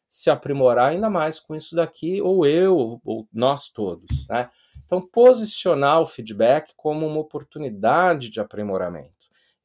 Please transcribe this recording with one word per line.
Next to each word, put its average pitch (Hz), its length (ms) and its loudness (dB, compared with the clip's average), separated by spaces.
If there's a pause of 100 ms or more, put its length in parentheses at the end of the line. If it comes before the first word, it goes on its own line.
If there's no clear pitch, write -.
se - 220 -2
aprimorar 135 600 2
ainda 208 200 -2
mais 160 300 -4
com - 140 -14
isso 156 200 -12
daqui, 165 480 -4
ou 180 240 2
eu, 180 300 4
ou, 117 280 -4
ou 110 280 -10
nós 131 360 0
todos, - 600 -8
né?" 120 200 -4 (360)
Então, 185 160 -2
posicionar 185 1000 4
o 156 60 0
feedback 113 720 -2
como 156 300 -4
uma 156 140 -4
oportunidade 139 1080 -2
de 110 100 -8
aprimoramento. 95 880 -8 (360)